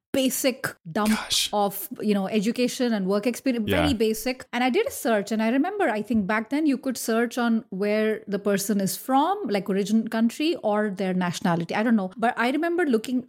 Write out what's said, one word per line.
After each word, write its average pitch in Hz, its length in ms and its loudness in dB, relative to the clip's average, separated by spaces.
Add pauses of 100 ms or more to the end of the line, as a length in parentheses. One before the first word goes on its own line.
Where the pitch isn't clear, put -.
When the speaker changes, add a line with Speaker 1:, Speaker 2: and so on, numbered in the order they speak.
(140)
Speaker 1:
basic 262 520 0 (260)
dump 214 180 0
Speaker 2:
Gosh. - 420 0
Speaker 1:
of, 202 360 -2 (140)
you 208 140 2
know, 190 120 0
education 240 680 0
and 196 120 0
work 208 220 0
experience, 233 420 -2
Speaker 2:
Yeah. 185 120 4
Speaker 1:
very - 120 4
basic. 220 600 -2
And 247 100 0
I 262 80 2
did 427 160 2
a 539 40 -4
search, 214 400 0
and 220 120 0
I 220 60 2
remember, 339 400 2
I 214 120 -2
think 214 240 0
back 220 240 -2
then 302 160 0
you 277 140 4
could 254 180 -4
search 233 400 0
on 233 320 0
where 208 580 0
the 196 120 -2
person 202 420 0
is 190 160 0
from, 294 400 2 (120)
like, 202 200 -2
origin 208 380 0
country 233 560 0
or 214 260 0
their 185 240 -2
nationality. 175 640 0
I 214 80 0
don't 226 140 4
know. 185 200 -2
But 226 200 0
I 233 120 0
remember 339 360 0
looking, 247 440 0